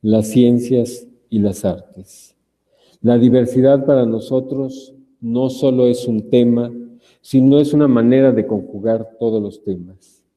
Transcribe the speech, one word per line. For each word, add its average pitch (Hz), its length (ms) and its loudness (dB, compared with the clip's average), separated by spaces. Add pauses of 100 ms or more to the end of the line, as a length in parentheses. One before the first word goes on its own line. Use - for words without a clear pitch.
las 107 280 0
ciencias 120 760 0 (220)
y 113 80 -4
las 101 260 -2
artes. - 720 -10 (640)
La 120 180 2
diversidad 127 680 2
para 131 220 2
nosotros 131 880 -6 (240)
no 123 320 -4
solo 127 340 0
es 120 220 -2
un 110 240 -4
tema, 120 420 2 (480)
sino 135 380 4
es 147 120 0
una 147 160 2
manera 127 440 4
de 110 160 -2
conjugar 110 600 -6 (120)
todos 110 200 -2
los 101 240 -10
temas. 92 600 -14 (120)